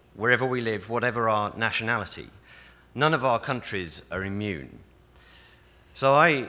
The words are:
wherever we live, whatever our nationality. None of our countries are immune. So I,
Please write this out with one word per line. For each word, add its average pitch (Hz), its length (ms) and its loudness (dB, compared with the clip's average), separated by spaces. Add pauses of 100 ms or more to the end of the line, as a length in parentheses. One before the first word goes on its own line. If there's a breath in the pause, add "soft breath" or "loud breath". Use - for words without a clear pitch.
(140)
wherever 120 320 2
we 127 160 -2
live, 107 260 -4
whatever 117 400 0
our 104 260 0
nationality. 110 760 -4 (640 loud breath)
None 147 180 2
of 135 100 2
our 123 160 4
countries 101 640 -6 (100)
are 92 140 -4
immune. 98 540 -6 (1120 loud breath)
So 139 220 4
I, 147 340 4